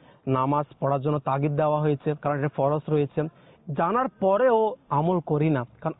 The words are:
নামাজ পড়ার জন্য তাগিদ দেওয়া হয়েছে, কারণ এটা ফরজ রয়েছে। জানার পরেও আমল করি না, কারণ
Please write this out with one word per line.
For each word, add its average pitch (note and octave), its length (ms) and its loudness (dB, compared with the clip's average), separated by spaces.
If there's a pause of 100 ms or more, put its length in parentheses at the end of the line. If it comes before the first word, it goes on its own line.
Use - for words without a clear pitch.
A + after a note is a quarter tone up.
(280)
নামাজ C3+ 380 0 (140)
পড়ার C#3 220 0
জন্য D3 180 0
তাগিদ C#3 360 -2
দেওয়া D3+ 240 0
হয়েছে, D3+ 420 -2
কারণ C#3+ 180 -2
এটা D3 160 -2
ফরজ C#3+ 340 0
রয়েছে। D3+ 380 -2 (500)
জানার G#3 300 0 (120)
পরেও A3 560 2 (140)
আমল E3 300 2
করি D#3 300 0
না, C3 160 0 (160)
কারণ D#3 180 -4